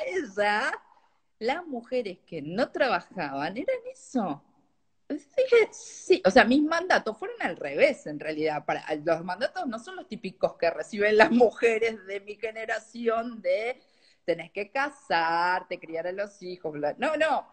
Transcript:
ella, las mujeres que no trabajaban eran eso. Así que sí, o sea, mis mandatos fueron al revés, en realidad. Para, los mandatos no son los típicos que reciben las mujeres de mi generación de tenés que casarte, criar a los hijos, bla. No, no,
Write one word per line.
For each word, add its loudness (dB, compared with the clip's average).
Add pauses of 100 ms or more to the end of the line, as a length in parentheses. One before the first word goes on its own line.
ella, 0 (680)
las -4
mujeres -6
que -8
no -4
trabajaban -2
eran -4 (140)
eso. -6 (680)
Así -4
que 6
sí, 0
o 6
sea, 8
mis 4
mandatos 0
fueron -10
al -4
revés, 2
en -8
realidad. -2
Para, -2 (180)
los 2
mandatos -4
no -6
son -16
los -14
típicos -4
que 0
reciben 0
las 8
mujeres 4
de -8
mi -14
generación -4
de -2 (440)
tenés -4
que -8
casarte, 0
criar -8
a -4
los -8
hijos, -10
bla. -4
No, -2
no, 0